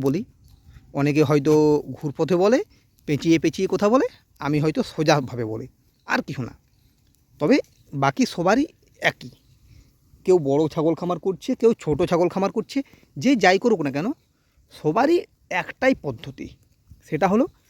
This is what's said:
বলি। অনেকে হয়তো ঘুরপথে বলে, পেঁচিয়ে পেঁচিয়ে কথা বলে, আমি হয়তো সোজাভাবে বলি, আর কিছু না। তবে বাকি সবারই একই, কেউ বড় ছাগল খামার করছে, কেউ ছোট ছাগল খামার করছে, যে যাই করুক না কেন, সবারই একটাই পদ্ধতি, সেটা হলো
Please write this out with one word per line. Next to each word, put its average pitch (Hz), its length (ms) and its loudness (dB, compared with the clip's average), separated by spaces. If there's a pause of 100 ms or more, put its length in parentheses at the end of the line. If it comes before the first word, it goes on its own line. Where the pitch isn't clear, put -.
বলি। 147 160 0 (800)
অনেকে 147 300 2
হয়তো 151 240 2 (440)
ঘুরপথে 160 460 -4
বলে, 233 160 4 (480)
পেঁচিয়ে 160 360 2
পেঁচিয়ে 180 300 -2
কথা 202 200 2
বলে, 294 120 2 (360)
আমি 147 220 -2
হয়তো 160 180 -2 (100)
সোজাভাবে 135 600 0
বলি, 110 160 -10 (400)
আর 254 200 -2
কিছু 139 200 -8
না। - 60 -18 (880)
তবে 196 140 4 (380)
বাকি 139 300 0 (120)
সবারই 208 300 2 (360)
একই, - 300 -4 (920)
কেউ 185 120 6 (120)
বড় 147 140 2 (100)
ছাগল 165 260 0
খামার 175 260 -4
করছে, 190 300 -6
কেউ 233 160 2 (120)
ছোট 147 160 -2 (120)
ছাগল 175 180 2
খামার 190 220 -2
করছে, - 280 -6 (380)
যে 190 140 2 (120)
যাই 190 200 6
করুক 214 220 2
না 135 100 -4
কেন, 165 120 -4 (640)
সবারই 240 440 2 (440)
একটাই 269 320 -2 (120)
পদ্ধতি, 131 420 -10 (600)
সেটা 160 240 0
হলো 233 140 2 (240)